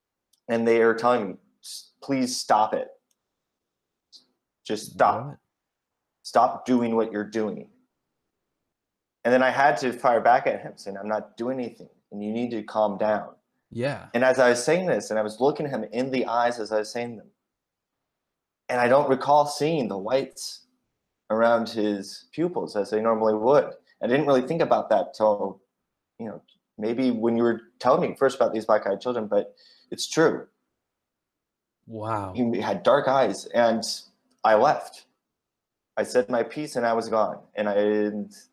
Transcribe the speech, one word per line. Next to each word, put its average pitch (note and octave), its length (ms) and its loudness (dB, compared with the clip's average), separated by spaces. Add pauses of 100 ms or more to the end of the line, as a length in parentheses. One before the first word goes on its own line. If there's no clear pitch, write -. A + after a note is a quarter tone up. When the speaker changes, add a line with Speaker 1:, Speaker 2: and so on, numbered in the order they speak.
(480)
Speaker 1:
And A#2 180 -2
they A#2 140 4
are A2+ 140 4
telling A#2 340 0
me, F2 60 -10 (260)
"S-, - 300 -18 (100)
please B2+ 360 -2
stop G#2+ 360 2
it. - 140 -4 (1800)
Just - 280 -8
stop. A#2 340 2
Speaker 2:
What? C#3+ 100 -14 (840)
Speaker 1:
Stop - 440 2
doing A#2+ 280 2
what A2 160 0
you're G#2 140 -6
doing." G#2+ 440 -6 (1600)
And A#2+ 100 4
then B2+ 80 4
I B2+ 80 4
had C#3 280 4
to B2 140 -2
fire A#2+ 280 2
back A#2+ 260 4
at G#2 140 0
him, - 160 -14
saying, G2 200 -12
"I'm G2+ 120 -10
not G#2+ 280 -6
doing B2+ 220 -6
anything, A2+ 300 -12 (240)
and G#2 100 -12
you G#2+ 100 -6
need A#2+ 200 -4
to G#2+ 100 -6
calm G#2+ 340 -2
down." G#2 340 -2 (420)
Speaker 2:
Yeah. A#2+ 420 -6
Speaker 1:
And A#2+ 100 2
as C3 140 4
I B2 120 6
was A#2+ 120 2
saying F3 240 0
this, A2 240 -2
and A2 80 -2
I G#2+ 40 0
was G#2+ 180 -6
looking D3 280 0
him A2+ 240 -6
in B2+ 200 -4
the B2+ 140 -2
eyes A#2+ 340 0
as G#2 100 -8
I A2 80 0
was G#2+ 140 -4
saying A#2+ 240 -8
them, - 120 -20 (1400)
and B2 120 -2
I B2 60 4
don't C3+ 240 4
recall C#3+ 360 4
seeing D3 420 -2
the G2 100 -6
whites - 680 -4 (640)
around A2+ 380 2
his G#2 600 -4
pupils D#3 460 -4
as G2 140 -2
they G#2+ 100 0
normally A2 340 2
would. B2+ 380 2 (280)
I A2 60 -4
didn't C#3 220 2
really B2+ 180 2
think E3 160 -2
about A#2 280 0
that G2+ 220 2
till, G2+ 480 0 (600)
you A2+ 60 -10
know, F#2+ 140 -12 (380)
maybe A#2+ 320 0
when A#2 260 0
you A#2 60 2
were A2+ 200 0 (180)
telling C#3+ 280 2
me F2+ 80 -10
first C3 200 2
about A2+ 160 2
these G#2+ 120 -4
black-eyed G#2+ 360 0
children, A#2+ 260 -4
but G#2 300 -2 (340)
it's - 180 -8
true. - 380 2 (1400)
Speaker 2:
Wow. G#2+ 480 -6
Speaker 1:
He A#2 260 -2
had G2 240 -4
dark C3+ 240 4
eyes, C3 380 0
and A2+ 360 2 (600)
I A2 100 6
left. B2 520 0 (880)
I G#2+ 80 -2
said B2 240 0
my A#2 160 -2
piece, D3+ 320 -10
and A#2+ 100 -2
I A#2 60 0
was A2+ 160 -2
gone, G#2 300 0 (180)
and G#2 120 -2
I, G2+ 60 -2
and G#2 580 0 (200)